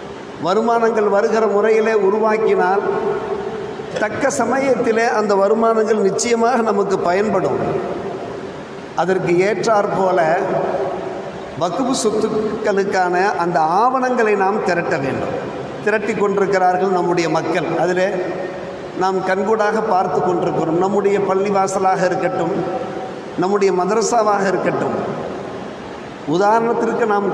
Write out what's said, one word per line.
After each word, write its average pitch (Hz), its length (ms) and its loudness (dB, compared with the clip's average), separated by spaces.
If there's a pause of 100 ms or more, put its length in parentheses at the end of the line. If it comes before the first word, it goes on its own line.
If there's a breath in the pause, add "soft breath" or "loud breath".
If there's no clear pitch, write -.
(420)
வருமானங்கள் 220 720 2
வருகிற 220 320 2
முறையிலே 220 480 2 (120)
உருவாக்கினால் 202 760 2 (1200)
தக்க 214 300 0
சமயத்திலே 240 760 0 (120)
அந்த 208 160 0
வருமானங்கள் 220 720 2
நிச்சயமாக 233 560 2
நமக்கு 202 360 0
பயன்படும். 180 600 0 (1400)
அதற்கு 175 300 0 (160)
ஏற்றாற்போல 196 720 2 (1400)
வக்ஃபு 247 420 0
சொத்துக்களுக்கான 208 1120 0 (300)
அந்த 170 140 0 (240)
ஆவணங்களை 247 520 2
நாம் 196 300 0
திரட்ட 175 320 0
வேண்டும். 131 380 -4 (500)
திரட்டி 208 300 0
கொண்டிருக்கிறார்கள் 185 840 2
நம்முடைய 170 300 2
மக்கள். 165 400 0 (100)
அதிலே 180 300 2 (920)
நாம் 190 220 0
கண்கூடாக 208 560 0
பார்த்து 190 400 0
கொண்டிருக்கிறோம். 165 640 0
நம்முடைய 202 340 2 (100)
பள்ளிவாசலாக 190 760 0
இருக்கட்டும், 175 500 0 (840)
நம்முடைய 196 340 2
மதரசாவாக 202 800 2
இருக்கட்டும், - 440 -2 (1400)
உதாரணத்திற்கு 226 720 2
நாம் 202 280 0